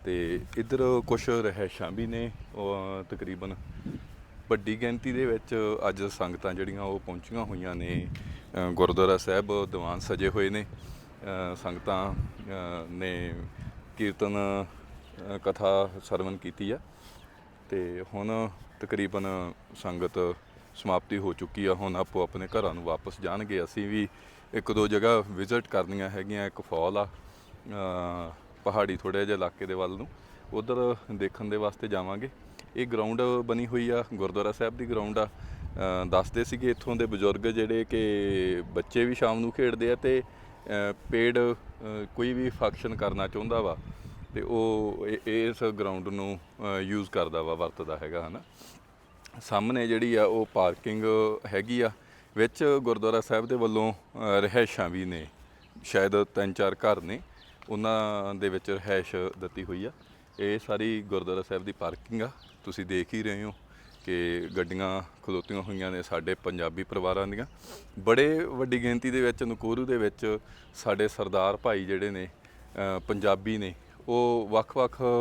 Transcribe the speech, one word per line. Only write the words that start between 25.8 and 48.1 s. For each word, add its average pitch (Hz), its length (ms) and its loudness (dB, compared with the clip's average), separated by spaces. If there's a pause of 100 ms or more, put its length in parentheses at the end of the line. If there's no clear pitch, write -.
ਹੈਗੀਆਂ। 101 380 -4
ਇੱਕ - 140 -10
ਫਾਲ 87 360 0
ਆ, 101 100 2
ਅ, 90 1300 -8 (300)
ਪਹਾੜੀ 95 340 2
ਥੋੜ੍ਹੇ 95 280 0
ਜਿਹੇ 104 120 2
ਇਲਾਕੇ 90 280 -2
ਦੇ 92 80 -4
ਵੱਲ 92 180 -2
ਨੂੰ, 101 160 -8 (460)
ਉੱਧਰ 123 420 0 (160)
ਦੇਖਣ 98 340 -4
ਦੇ 104 120 -2
ਵਾਸਤੇ 107 300 -2
ਜਾਵਾਂਗੇ। 101 420 -4 (460)
ਇਹ 123 120 -2
ਗਰਾਊਂਡ 113 340 0
ਬਣੀ 120 460 2
ਹੋਈ 120 220 0
ਆ, 120 140 2 (100)
ਗੁਰਦੁਆਰਾ 101 380 0
ਸਾਹਿਬ 117 260 -2
ਦੀ 123 80 -6
ਗਰਾਊਂਡ 107 320 -2
ਆ। 110 80 4
ਅ, - 800 -4
ਦੱਸਦੇ 92 380 2
ਸੀਗੇ 123 260 0
ਇੱਥੋਂ 120 260 0
ਦੇ 117 100 2
ਬਜ਼ੁਰਗ 101 360 2
ਜਿਹੜੇ 113 440 2
ਕਿ 98 800 2
ਬੱਚੇ 90 400 0
ਵੀ 123 100 0
ਸ਼ਾਮ 113 240 4
ਨੂੰ 113 120 0
ਖੇਡਦੇ 117 400 2
ਆ 123 40 2
ਤੇ, 131 260 2
ਅ, - 760 -4 (160)
ਪੇਡ, 117 280 4
ਅ, 120 160 4 (600)
ਕੋਈ 123 180 0
ਵੀ 127 160 0
ਫੰਕਸ਼ਨ 110 460 -2
ਕਰਨਾ 95 320 0
ਚਾਹੁੰਦਾ 113 340 0
ਵਾ 85 160 0 (560)
ਤੇ 107 80 -4
ਉਹ 110 560 2 (100)
ਇ-, 107 200 -2
ਇਸ 113 360 2
ਗਰਾਊਂਡ 101 440 0
ਨੂੰ, 98 320 -4 (200)
ਅ, 101 200 -2
ਯੂਜ਼ 98 300 0
ਕਰਦਾ 82 320 0
ਵਾ, 80 120 0
ਵਰਤਦਾ 80 440 -4
ਹੈਗਾ, 80 300 -6